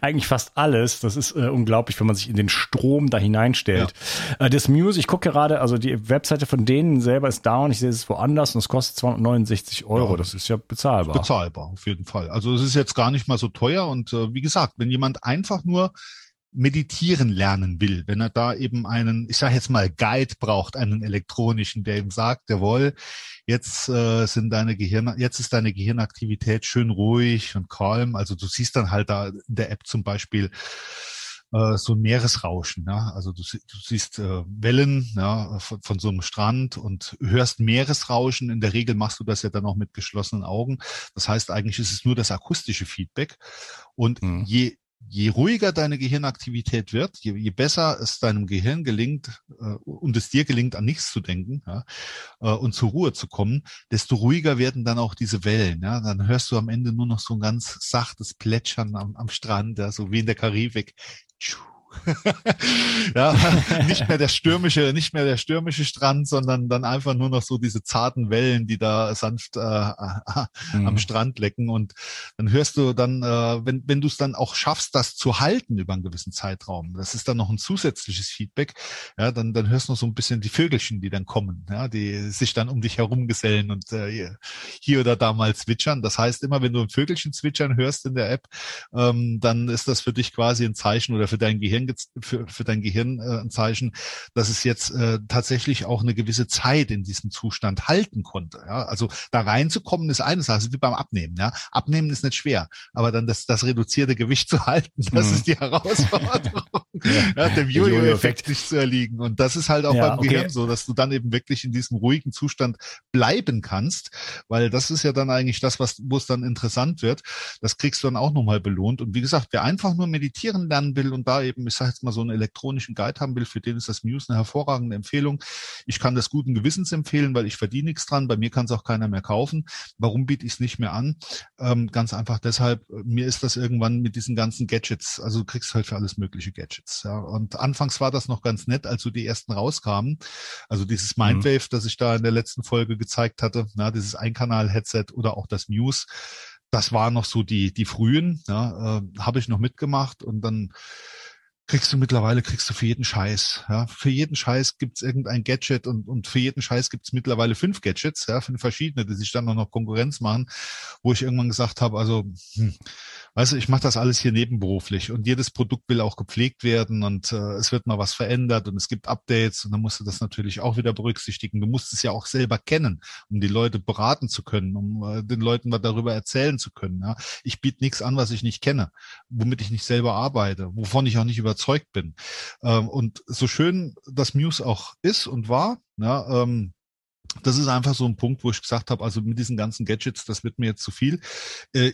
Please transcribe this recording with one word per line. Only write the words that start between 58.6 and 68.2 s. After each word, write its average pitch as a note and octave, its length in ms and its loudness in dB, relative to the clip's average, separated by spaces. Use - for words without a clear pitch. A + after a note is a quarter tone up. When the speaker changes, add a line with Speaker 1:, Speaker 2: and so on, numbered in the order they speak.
Speaker 2:
am, G2+ 180 -6
am A#2 140 -8
Strand, G#2+ 500 -4
ja, G2+ 140 -2
so G2+ 180 -6
wie A2 100 2
in A2 60 0
der A2 100 0
Karibik. A2 580 -2
Tschu. - 200 -8
<laughs> A3+ 1080 0
Ja, C3+ 220 6
nicht D3+ 220 2
mehr D#3 100 4
der C#3 100 4
stürmische, D#3 640 4
nicht D3+ 220 -2
mehr D3 100 2
der C3+ 120 2
stürmische D#3 480 -2
Strand, C#3 420 2
sondern B2+ 420 0
dann B2 160 0
einfach C3+ 300 0
nur B2+ 140 2
noch B2+ 140 2
so B2+ 160 -2
diese A2 240 -2
zarten A#2+ 480 0